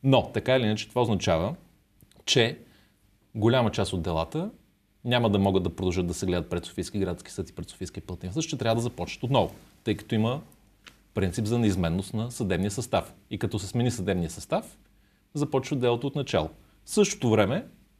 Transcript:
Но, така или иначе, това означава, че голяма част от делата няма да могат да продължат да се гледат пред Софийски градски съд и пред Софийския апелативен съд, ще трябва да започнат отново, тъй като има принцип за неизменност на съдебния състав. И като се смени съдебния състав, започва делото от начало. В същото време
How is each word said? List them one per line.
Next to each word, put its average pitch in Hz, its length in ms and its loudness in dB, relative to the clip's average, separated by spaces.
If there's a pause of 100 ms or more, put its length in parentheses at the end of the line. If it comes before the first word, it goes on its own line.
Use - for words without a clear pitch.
Но, 131 300 4
така 127 220 2
или 123 100 2
иначе, 107 240 -2
това 123 120 0
означава, 98 540 2 (680)
че 127 340 2 (760)
голяма 117 360 4
част - 220 -2
от 92 80 -2
делата 85 480 -2 (560)
няма 120 240 2
да 101 100 4
могат 95 240 4
да 85 120 -4
продължат 90 320 0
да 87 60 -2
се 98 120 -4
гледат 87 240 0
пред 87 160 -4
Софийски - 340 -6
градски 90 320 -4
съд - 180 -8
и - 60 -20
пред - 140 -12
Софийския - 340 -12
апелативен 90 300 -10
съд, 160 100 -4
ще 156 140 -6
трябва 113 180 0
да 117 60 0
започнат - 420 -8
отново, 123 280 2 (320)
тъй 107 140 0
като - 180 -4
има 117 260 0 (720)
принцип 95 320 0
за 120 140 0
неизменност 92 540 2
на 113 180 -4
съдебния 98 400 -2
състав. - 420 -2 (180)
И 104 80 -8
като 107 200 -4
се 95 80 -10
смени 120 240 0
съдебния 92 380 -2
състав, - 480 -6 (560)
започва 143 420 -2
делото 120 320 0
от 139 80 -6
начало. 87 340 0 (360)
В - 40 -20
същото 196 400 2
време 110 360 4 (340)